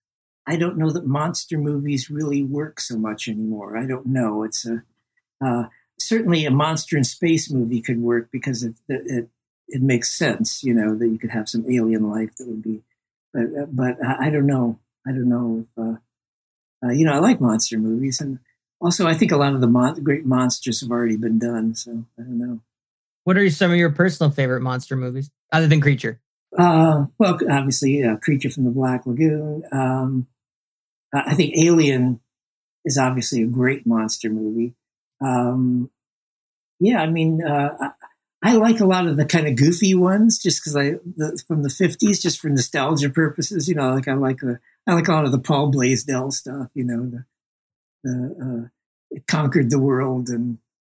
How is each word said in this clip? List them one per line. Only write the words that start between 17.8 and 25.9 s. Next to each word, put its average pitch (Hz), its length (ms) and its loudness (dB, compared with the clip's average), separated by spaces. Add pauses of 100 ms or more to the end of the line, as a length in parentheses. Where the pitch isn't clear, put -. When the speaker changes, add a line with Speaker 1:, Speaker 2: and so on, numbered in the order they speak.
Speaker 1:
and 139 180 -8 (420)
also 175 260 2
I 165 80 2
think 165 180 2
a 151 40 4
lot 139 180 4
of 131 60 0
the 123 60 4
mon-, 123 360 2
great 143 220 0
monsters 127 560 0
have 120 100 -8
already 117 260 0
been 113 220 0
done, 113 360 -2
so 117 300 -10 (140)
I 117 40 -14
don't 123 160 -8
know. 120 220 -6 (640)
Speaker 2:
What 185 120 2
are 196 140 4
some 175 220 2
of 175 40 4
your 170 140 4
personal 160 400 2
favorite 127 300 0
monster 127 360 -6
movies, 127 340 -8 (220)
other 160 140 4
than 156 140 6
Creature? 131 400 0 (360)